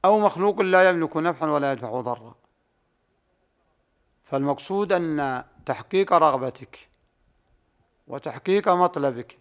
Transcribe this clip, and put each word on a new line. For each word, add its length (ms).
أو 140
مخلوق 420
لا 280
يملك 280
نفعاً 320
ولا 240
يدفع 280
ضراً. 340
فالمقصود 680
أن 520
تحقيق 460
رغبتك 760
وتحقيق 640
مطلبك 720